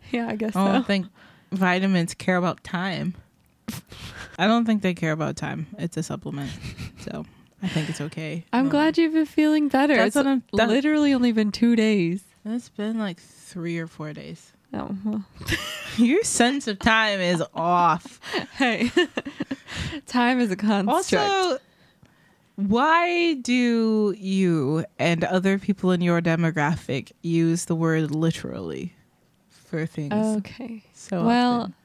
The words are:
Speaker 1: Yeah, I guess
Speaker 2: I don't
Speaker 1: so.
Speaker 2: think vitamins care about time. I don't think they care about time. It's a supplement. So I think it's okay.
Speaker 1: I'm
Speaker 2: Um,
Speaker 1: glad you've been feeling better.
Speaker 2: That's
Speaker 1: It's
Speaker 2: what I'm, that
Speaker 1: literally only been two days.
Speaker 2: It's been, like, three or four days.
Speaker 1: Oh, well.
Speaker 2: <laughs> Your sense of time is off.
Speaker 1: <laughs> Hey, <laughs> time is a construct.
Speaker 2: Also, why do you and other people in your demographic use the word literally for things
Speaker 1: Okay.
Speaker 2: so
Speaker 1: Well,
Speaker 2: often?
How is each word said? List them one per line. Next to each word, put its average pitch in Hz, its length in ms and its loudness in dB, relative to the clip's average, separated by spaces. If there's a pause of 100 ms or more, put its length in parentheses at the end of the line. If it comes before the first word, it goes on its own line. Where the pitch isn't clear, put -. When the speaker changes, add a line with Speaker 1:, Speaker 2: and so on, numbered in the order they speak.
(100)
Speaker 1:
Yeah, 233 180 -4
I 220 80 -6
guess 214 180 -4
Speaker 2:
I 196 180 2
don't 247 100 4
Speaker 1:
so. - 40 -4
Speaker 2:
think 196 200 0 (440)
vitamins 185 640 2
care 185 220 0
about 175 260 -2
time. 175 520 -6 (1200)
I 180 80 2
don't 233 200 4
think 214 160 2
they 185 120 0
care 165 160 -2
about 156 260 -2
time. 151 300 -6 (120)
It's 165 180 -6
a 160 80 -4
supplement. 143 480 -8 (480)
So - 240 -12 (360)
I 190 80 -6
think 156 220 -2
it's 165 100 -8
okay. 160 520 -8
Speaker 1:
I'm 247 140 2
Speaker 2:
Um, - 20 0
Speaker 1:
glad 311 300 2
you've 320 160 2
been 311 120 2
feeling 302 400 2
better. 269 300 4
Speaker 2:
That's 226 120 4
Speaker 1:
It's 220 80 -2
Speaker 2:
what 277 120 4
I'm, 269 240 0
that 220 160 2
Speaker 1:
literally 285 440 4
only 247 200 4
been 214 180 2
two 233 240 4
days. 208 480 2 (220)
Speaker 2:
It's 226 240 -6
been, 220 320 -6
like, 190 180 -6
three 170 600 -10
or 165 100 -6
four 151 240 -12
days. 147 400 -16 (200)
Speaker 1:
Oh, - 320 -8
well. 214 200 -4 (360)
Speaker 2:
<laughs> - 360 -12
Your 254 260 4
sense 262 460 0
of 196 100 -6
time 220 420 2
is 175 220 0 (120)
off. 170 720 2
Speaker 1:
<laughs> - 300 -6
Hey, 240 360 0 (560)
<laughs> - 580 -10
time 247 320 2
is 226 140 0
a - 40 -2
construct. 214 540 0 (180)
Speaker 2:
Also, 370 300 0 (1000)
why 330 760 2
do 226 840 2
you 175 680 2 (140)
and 165 260 2
other 190 340 2
people 190 320 0
in 180 100 2
your 175 200 2
demographic 165 880 -2 (120)
use 165 420 0
the 175 100 -2
word 160 380 0
literally 95 840 -4 (540)
for - 380 -8
things 151 260 -8 (260)
Speaker 1:
Okay. 226 540 -12
Speaker 2:
so - 320 -4
Speaker 1:
Well, 247 280 4 (100)
Speaker 2:
often? 202 120 -8 (100)